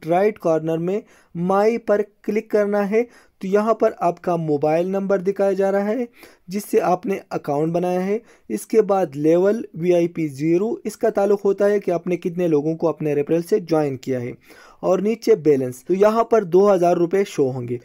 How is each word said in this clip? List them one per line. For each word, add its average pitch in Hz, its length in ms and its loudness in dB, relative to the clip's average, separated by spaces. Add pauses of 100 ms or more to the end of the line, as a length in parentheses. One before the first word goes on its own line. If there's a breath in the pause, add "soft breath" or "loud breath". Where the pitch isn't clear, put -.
राइट 196 320 0
कॉर्नर 160 400 -2
में 185 240 -4 (320 soft breath)
माई 196 460 0
पर 208 220 0 (220)
क्लिक 220 260 -4
करना 208 320 0
है। 220 240 0 (360 soft breath)
तो 190 60 -6
यहाँ 208 260 2
पर 220 180 2 (100)
आपका 175 340 -2
मोबाइल 156 520 0
नंबर 190 340 -2
दिखाया 196 300 0
जा 190 180 0
रहा 202 140 0
है 233 240 -4 (400 loud breath)
जिससे 202 320 -4
आपने 180 400 -2 (120)
अकाउंट 147 400 -2
बनाया 180 280 -2
है। 202 200 -4 (300 soft breath)
इसके 220 320 2
बाद 185 340 0
लेवल 180 480 2 (120)
वीआईपी 170 520 0
ज़ीरो, 165 580 -2
इसका 220 240 -2
ताल्लुक 202 300 0
होता 202 260 0
है 208 140 2
कि 196 100 -4
आपने 175 260 -2
कितने 175 320 -4
लोगों 156 280 0
को 170 120 -2
अपने 151 260 -4
रेफरल 151 280 0
से 208 180 0
ज्वाइन 156 360 -2
किया 127 240 -6
है। 123 140 -10 (480 loud breath)
और 180 180 2
नीचे 220 360 2
बैलेंस, 135 520 0
तो 175 60 0
यहाँ 220 360 4
पर 226 160 4
दो 180 200 4
हज़ार 175 300 4
रुपये 170 280 0
शो 151 220 -2
होंगे। 123 380 -6